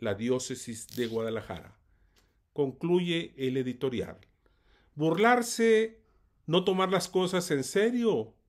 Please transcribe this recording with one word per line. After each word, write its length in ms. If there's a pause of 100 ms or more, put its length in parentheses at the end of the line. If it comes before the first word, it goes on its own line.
la 140
diócesis 760
de 180
Guadalajara. 720 (760)
Concluye 880
el 180
editorial. 600 (800)
Burlarse, 1040 (460)
no 160
tomar 280
las 180
cosas 420
en 140
serio, 680 (140)